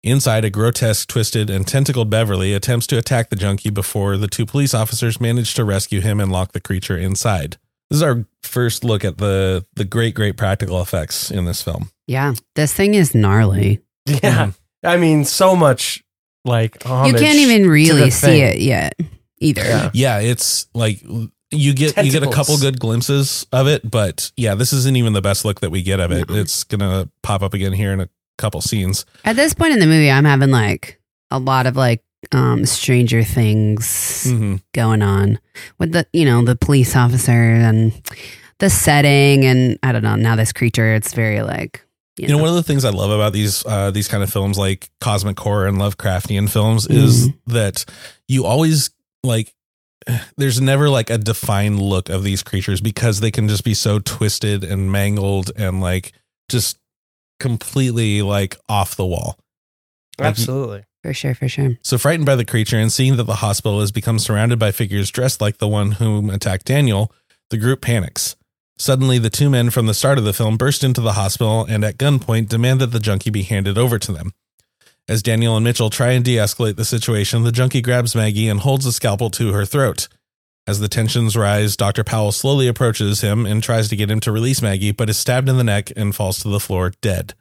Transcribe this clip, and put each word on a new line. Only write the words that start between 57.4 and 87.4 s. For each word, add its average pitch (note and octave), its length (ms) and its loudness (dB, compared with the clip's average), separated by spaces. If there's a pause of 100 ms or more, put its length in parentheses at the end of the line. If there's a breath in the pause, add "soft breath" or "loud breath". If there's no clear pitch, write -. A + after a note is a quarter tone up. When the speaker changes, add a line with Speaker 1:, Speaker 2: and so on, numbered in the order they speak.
Speaker 1:
like, G2+ 360 -2 (120)
off G2+ 280 -2
the F#2+ 100 -4
wall. - 320 -6 (800)
Like, C#3 100 0
Speaker 3:
Absolutely. A2+ 560 -4 (180)
Speaker 2:
For C#3 120 -6
sure, B2+ 200 -4
for C3 140 -4
sure. C3 340 -2
Speaker 1:
So - 140 -2
frightened D#3 300 0
by C3+ 100 4
the A#2+ 80 0
creature A2+ 320 -2
and A2 160 2
seeing C3 240 2
that A#2 80 0
the G2+ 120 -4
hospital G#2 440 -2
has G#2 100 0
become A2+ 280 -2
surrounded A2 400 0
by G#2+ 120 2
figures G2 400 -4
dressed B2 300 -2
like G#2 160 -2
the G#2+ 120 -4
one G#2 240 0
whom G#2 360 -2
attacked G2 380 -4
Daniel, A#2+ 440 2 (380)
the A#2 80 -6
group B2 240 0
panics. - 560 -4 (400)
Suddenly, C3 420 2
the A2+ 120 0
two C#3+ 180 2
men A#2+ 220 2
from A#2 160 0
the G#2+ 80 0
start C#3 240 0
of A2 60 0
the G#2 100 -2
film A2 240 -2
burst C3+ 260 0
into B2 160 0
the A2+ 140 0
hospital G#2+ 500 0
and G#2+ 200 -2
at G#2+ 120 -4
gunpoint A#2 540 0
demand B2+ 320 2
that B2 60 -2
the A#2 120 -2
junkie G#2 300 -2
be G2+ 140 -2
handed G2 340 -2
over A#2 200 0
to G2+ 140 -6
them. E2+ 200 -8 (760)
As A2 140 -2
Daniel A2+ 340 2
and A2 80 2
Mitchell A#2 240 0
try B2 240 0
and B2+ 120 2
de-escalate A2+ 520 0
the A2+ 80 -4
situation, A2+ 600 -2
the A#2 80 2
junkie B2+ 280 0
grabs A#2+ 340 0
Maggie G#2+ 340 0
and G2+ 120 0
holds C3+ 240 0
a B2 80 -2
scalpel A2 380 -2
to A2 220 -2
her G2+ 120 0
throat. C3 420 -2 (600)
As G2+ 140 -2
the G#2+ 80 2
tensions A2+ 460 0
rise, G#2 440 2
Doctor G2+ 260 0
Powell G#2+ 260 0
slowly C3+ 380 2
approaches A2 540 0
him G#2+ 240 0
and G#2+ 160 0
tries A2 260 0
to G#2+ 80 -4
get G#2 140 -2
him G#2+ 100 0
to A2+ 120 -4
release A#2+ 280 0
Maggie, G2+ 320 0
but G#2+ 160 -2
is A2 80 -2
stabbed B2+ 320 0
in C3 80 2
the B2+ 80 2
neck G#2 320 -2
and G#2 180 -2
falls G2 260 -4
to - 80 -6
the G2+ 120 0
floor F#2 400 -2
dead. F2+ 400 -4